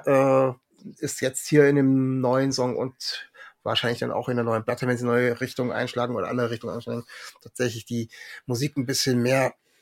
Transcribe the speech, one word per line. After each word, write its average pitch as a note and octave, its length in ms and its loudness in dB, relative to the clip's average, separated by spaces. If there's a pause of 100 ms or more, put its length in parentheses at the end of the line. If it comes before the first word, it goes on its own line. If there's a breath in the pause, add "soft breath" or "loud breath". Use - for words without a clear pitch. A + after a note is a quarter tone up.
äh, C3+ 480 4 (460)
ist - 200 -6
jetzt - 260 -4
hier D3 220 8
in C#3+ 80 6
dem C3 460 4
neuen C3 320 2
Song B2 240 -2
und - 480 -8 (380 loud breath)
wahrscheinlich A#2 360 -2
dann A#2+ 120 -4
auch - 180 -4
in B2 80 0
der A#2 80 0
neuen A2+ 180 0
Platte, B2 240 -2
wenn B2 100 2
sie B2 80 -4
neue A#2+ 360 2
Richtungen B2 300 -4
einschlagen A#2+ 440 -4
oder F#2 140 -4
andere B2 200 -2
Richtungen A2 240 -8
einschlagen, A#2 300 -8 (400 loud breath)
tatsächlich A2+ 420 -4
die A#2 240 -4 (360 loud breath)
Musik C3 320 -4
ein C3 80 -2
bisschen B2+ 360 0
mehr C3 320 2 (280)